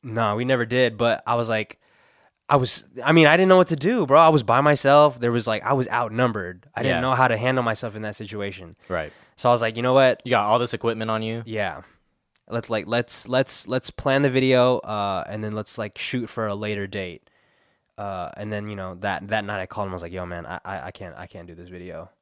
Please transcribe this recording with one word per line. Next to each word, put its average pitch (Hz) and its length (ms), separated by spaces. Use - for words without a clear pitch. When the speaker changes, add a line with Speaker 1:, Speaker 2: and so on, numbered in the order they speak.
Speaker 1:
No, 110 340
we 123 80
never 127 200
did, 117 320
but 117 300
I 117 80
was 117 140
like, 110 280
I 143 80
was, - 300
I 143 80
mean, 160 160
I 156 80
didn't 185 140
know 185 80
what 180 100
to 165 80
do, 180 300
bro. 139 120
I 160 120
was 151 140
by 117 180
myself. 143 580
There 120 120
was, 117 140
like, 110 180
I 120 100
was 127 160
outnumbered. 110 840
I 120 100
didn't 90 120
Speaker 2:
Yeah. 82 60
Speaker 1:
know 131 140
how 127 120
to 117 80
handle 123 300
myself 110 320
in 107 60
that 104 120
situation. 98 600
Speaker 2:
Right. 80 240
Speaker 1:
So - 140
I - 20
was 120 100
like, 113 140
"You 117 80
know 127 100
what?" 131 300
Speaker 2:
You 123 60
got 107 160
all 110 120
this 120 160
equipment 113 380
on 110 100
you? 113 240
Speaker 1:
Yeah. 101 360
Let's, 117 220
like, 107 180
let's, 117 400
let's, 127 400
let's - 240
plan 139 300
the 139 80
video, 127 500
uh, 101 480
and 107 160
then 107 100
let's, 107 240
like, 104 200
shoot 123 320
for 110 180
a 101 80
later 104 320
date. 95 420
Uh, 98 400
and 107 160
then, 104 160
you 104 80
know, 92 240
that, 98 260
that 107 160
night 101 160
I 92 60
called 101 220
him. 92 40
I 92 40
was 87 60
like, 85 120
"Yo, 92 120
man, 85 200
I, 90 180
I, 92 220
I 90 60
can't, 90 260
I 90 100
can't 87 180
do 85 100
this 87 120
video." 87 420